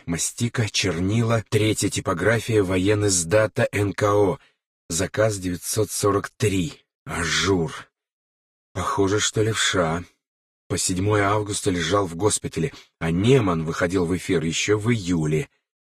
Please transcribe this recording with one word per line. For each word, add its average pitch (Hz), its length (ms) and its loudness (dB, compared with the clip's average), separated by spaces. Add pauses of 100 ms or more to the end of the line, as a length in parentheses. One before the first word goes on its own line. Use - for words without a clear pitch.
мастика, 120 640 -4
чернила, 104 800 0
третья 104 400 2
типография, 104 760 0
военный 98 460 2
сдата 104 640 2
Н 101 200 0
К 104 220 2
О. 98 240 4 (500)
Заказ 101 500 0
девятьсот 92 520 -4
сорок 101 400 0
три. 95 540 -2 (200)
Ажур. 82 680 -2 (1000)
Похоже, 98 480 -2
что - 220 -2
левша. 90 640 -2 (640)
По 98 80 -4
седьмое 101 480 0
августа 101 460 -2
лежал 90 360 0
в 82 80 -8
госпитале, 82 600 -2 (240)
а 82 120 -2
Неман 95 540 4
выходил 87 400 0
в 85 100 0
эфир 85 300 0
еще 85 320 0
в 110 160 0
июле. 80 560 0 (340)